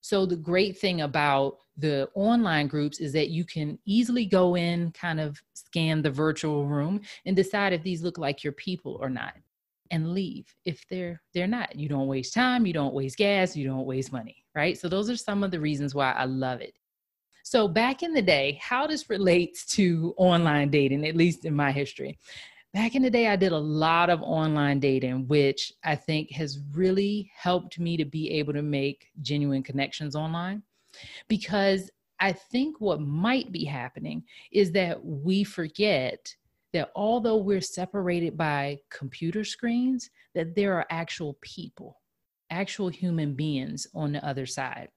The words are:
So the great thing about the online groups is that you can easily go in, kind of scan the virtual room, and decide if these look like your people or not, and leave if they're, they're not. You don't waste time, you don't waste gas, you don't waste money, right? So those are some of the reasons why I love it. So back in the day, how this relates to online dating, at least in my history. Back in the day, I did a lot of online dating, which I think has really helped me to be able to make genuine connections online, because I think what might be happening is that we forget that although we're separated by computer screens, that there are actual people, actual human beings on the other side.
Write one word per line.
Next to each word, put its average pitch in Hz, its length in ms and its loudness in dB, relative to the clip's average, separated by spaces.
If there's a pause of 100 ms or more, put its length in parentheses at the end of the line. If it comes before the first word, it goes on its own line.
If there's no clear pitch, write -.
So 196 260 0
the 175 100 0
great 180 420 0
thing 180 220 0
about 139 560 2 (200)
the 143 380 0
online 196 540 2
groups 147 320 -2
is 147 140 -4
that 151 160 2
you 165 140 -2
can 151 400 -6
easily 233 420 2
go 180 280 6
in, 170 380 0
kind 160 260 -4
of 147 240 -4 (120)
scan 160 480 0
the 151 80 2
virtual 151 580 0
room, 151 320 -2 (260)
and 190 80 0
decide 190 380 2
if 165 100 -2
these 170 220 -4
look 175 120 -4
like 143 280 -4
your 147 80 -2
people - 480 -8
or 131 100 -4
not, - 240 -8 (560)
and 165 220 -2
leave 185 320 -6 (220)
if - 240 -8
they're, 175 320 -8 (100)
they're 180 140 -2
not. 226 280 -4
You 143 140 -6
don't 135 200 0
waste 131 260 -4
time, 247 320 4
you 170 80 -2
don't 143 180 0
waste 135 240 -4
gas, 196 400 2
you 139 100 -2
don't 131 200 -2
waste 131 260 -4
money, 117 320 -12 (100)
right? 156 220 0
So - 100 -10
those 196 220 -2
are 240 80 -2
some 202 260 -2
of 196 80 0
the 175 100 -4
reasons 143 340 -2
why 135 180 2
I 131 140 0
love 131 340 -2
it. - 140 -14 (680)
So 220 240 2
back 233 360 2
in 330 100 -4
the 294 80 4
day, 147 400 2
how 262 260 -2
this 311 220 -6
relates 180 560 2 (120)
to 170 420 2
online 170 500 6
dating, 143 380 4
at 160 100 -2
least 165 300 4
in 156 80 0
my 143 180 2
history. 139 460 -6 (560)
Back 226 220 0
in 262 60 4
the 262 60 4
day, 233 200 4
I 202 80 4
did 180 160 4
a 156 60 2
lot 160 520 4
of 165 100 4
online 151 580 2
dating, 131 480 0
which 139 460 2 (100)
I 156 120 0
think 156 380 -4
has 139 260 -6 (140)
really 196 640 0
helped 180 440 -2
me 170 180 0
to 160 80 2
be 156 280 -4
able 151 200 0
to 147 100 -2
make 143 460 -2 (140)
genuine 139 400 0
connections 139 520 -4
online, 170 480 -4 (680)
because 196 640 2 (300)
I 190 120 2
think 277 460 -2
what 175 220 0
might 185 520 0
be 165 120 -6
happening 135 600 -8 (280)
is 196 200 4
that 180 300 0
we 175 420 0
forget 170 880 -2 (400)
that 160 200 -2
although 220 440 2
we're 196 240 0
separated 180 720 -2
by 143 420 0 (120)
computer 165 520 -6
screens, 247 680 -2 (240)
that 165 200 -2
there 202 200 2
are 165 160 0
actual 165 500 -6
people, - 580 -16 (520)
actual 190 380 -4
human 165 460 -2
beings 147 600 -4
on 147 180 -4
the 147 100 -6
other 135 220 -6
side. 127 520 -8